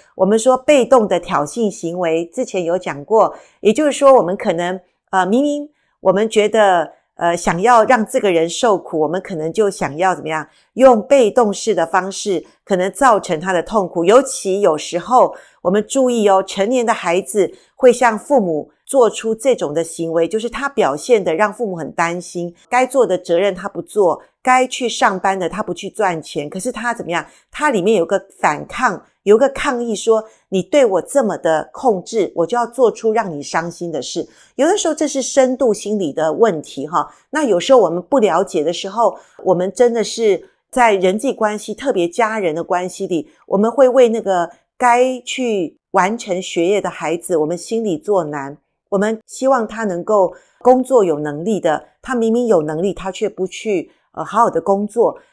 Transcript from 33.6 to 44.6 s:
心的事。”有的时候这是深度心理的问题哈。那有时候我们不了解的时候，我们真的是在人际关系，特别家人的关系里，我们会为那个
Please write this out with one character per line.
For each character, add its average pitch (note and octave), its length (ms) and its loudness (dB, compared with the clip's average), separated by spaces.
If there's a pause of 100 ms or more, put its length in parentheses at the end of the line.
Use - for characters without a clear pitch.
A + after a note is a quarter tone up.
心 E3+ 200 -10
的 C#3+ 100 -6
事。” - 260 -8 (280)
有 C#4 120 2
的 G4+ 100 2
时 F4 100 -4
候 D#4 60 -2
这 D4+ 140 -2
是 C4+ 140 -4
深 C4 360 0
度 A#3+ 160 2
心 G#3 240 -4
理 E3 140 -2
的 D#3 220 -2
问 F#3 280 2
题 C3+ 240 -10
哈。 D3+ 300 -4 (160)
那 D4+ 120 -2
有 G3+ 160 2
时 C4 140 2
候 B3+ 60 8
我 F3+ 100 4
们 F3 120 -4
不 C4+ 180 0
了 F#3 240 2
解 E3 200 -4
的 E3+ 100 0
时 F#3+ 160 -10
候， G#3 280 0 (280)
我 F3+ 100 4
们 F#3 180 -2
真 A#3+ 200 4
的 A3+ 100 -2
是 G3+ 460 0 (200)
在 A#3 240 2
人 F#3 240 2
际 A#3+ 160 -2
关 G#3+ 240 -2
系， G#3+ 160 -10
特 C4 200 -4
别 F3 140 0
家 A3 300 -2
人 F3 160 -2
的 E3 100 -4
关 F3+ 240 -2
系 F#3+ 200 -8
里， E3 240 -4 (160)
我 F#3+ 100 0
们 A3 140 2
会 C4 160 6
为 B3 220 4
那 A3+ 120 -2
个 F3+ 300 -2 (260)